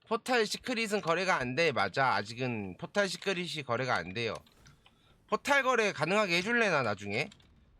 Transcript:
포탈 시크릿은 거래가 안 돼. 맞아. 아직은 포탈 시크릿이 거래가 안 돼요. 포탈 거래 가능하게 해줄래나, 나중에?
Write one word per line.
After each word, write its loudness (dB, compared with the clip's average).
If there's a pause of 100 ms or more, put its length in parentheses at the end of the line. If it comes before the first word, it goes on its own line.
포탈 0
시크릿은 -2
거래가 0
안 -2
돼. 2
맞아. 2
아직은 -4
포탈 -2
시크릿이 -4
거래가 0
안 -2
돼요. -2 (960)
포탈 2
거래 2
가능하게 2
해줄래나, 2
나중에? -2 (500)